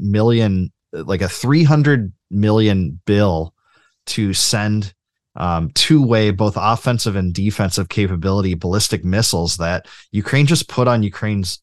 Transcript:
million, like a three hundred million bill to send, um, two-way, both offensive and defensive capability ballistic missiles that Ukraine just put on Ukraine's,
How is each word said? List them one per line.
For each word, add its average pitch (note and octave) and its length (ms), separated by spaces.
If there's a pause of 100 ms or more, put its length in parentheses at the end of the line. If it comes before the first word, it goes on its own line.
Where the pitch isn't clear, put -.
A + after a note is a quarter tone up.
million, G#2 720 (200)
like E2 300
a F#2 80
three D3 340
hundred C#3+ 480 (200)
million G2+ 760
bill F#2+ 480 (540)
to G2+ 260
send, G#2 600 (420)
um, E2 340
two-way, A#2 600
both G2+ 260
offensive A2 580
and F2+ 180
defensive F#2+ 540
capability F#2+ 680
ballistic F2+ 520
missiles F2+ 520
that E2+ 300 (240)
Ukraine C3+ 340
just D3+ 220
put B2 220
on A#2+ 140
Ukraine's, G2+ 600